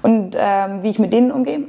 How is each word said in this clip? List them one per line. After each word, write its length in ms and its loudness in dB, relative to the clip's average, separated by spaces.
und, 360 2
ähm, 440 0
wie 80 -2
ich 80 -4
mit 140 2
denen 180 4
umgehe. 380 -4